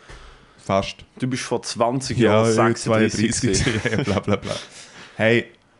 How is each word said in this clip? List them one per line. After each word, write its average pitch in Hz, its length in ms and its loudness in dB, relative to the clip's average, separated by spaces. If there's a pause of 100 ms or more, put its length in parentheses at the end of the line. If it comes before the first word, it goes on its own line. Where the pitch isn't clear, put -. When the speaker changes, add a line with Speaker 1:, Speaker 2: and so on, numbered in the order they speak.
(640)
Speaker 1:
Fast. - 380 -2 (160)
Speaker 2:
Du 123 80 -2
bist 127 160 -4
vor 117 180 -4
zwanzig 120 580 -2
Speaker 1:
Ja, 107 120 6 (100)
Speaker 2:
Jahren 113 140 4
Speaker 1:
ja, 113 140 4
Speaker 2:
sechsunddreißig 110 640 0
Speaker 1:
zweiunddreißig 98 280 0
Speaker 2:
gewesen. 110 260 0
Speaker 1:
gewesen, 113 140 -2
<laughs> - 20 -6
bla, 101 160 0
bla, 101 160 0
bla. - 160 -6 (640)
Hey, 113 300 2 (320)